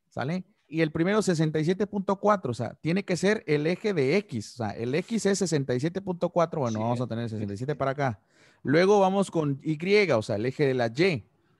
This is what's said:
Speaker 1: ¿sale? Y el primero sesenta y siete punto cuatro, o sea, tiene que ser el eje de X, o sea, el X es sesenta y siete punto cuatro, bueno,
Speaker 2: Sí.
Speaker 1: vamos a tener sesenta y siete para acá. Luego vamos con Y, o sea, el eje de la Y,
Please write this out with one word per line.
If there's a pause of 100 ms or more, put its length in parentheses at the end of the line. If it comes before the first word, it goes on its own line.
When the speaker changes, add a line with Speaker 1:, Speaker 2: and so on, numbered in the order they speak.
(100)
Speaker 1:
¿sale? (220)
Y
el
primero
sesenta
y
siete
punto
cuatro,
o
sea,
tiene
que
ser
el
eje
de
X,
o
sea,
el
X
es
sesenta
y
siete
punto
cuatro,
bueno,
Speaker 2:
Sí.
Speaker 1:
vamos
a
tener
sesenta
y
siete
para
acá. (420)
Luego
vamos
con
Y,
o
sea,
el
eje
de
la
Y, (320)